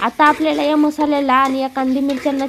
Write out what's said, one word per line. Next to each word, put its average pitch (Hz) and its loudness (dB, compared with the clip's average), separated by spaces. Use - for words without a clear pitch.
आता 247 0
आपल्याला 302 0
या 302 0
मसाल्याला 294 0
आणि 262 2
या 262 -2
कांदे 262 -2
मिरच्यांना 277 -2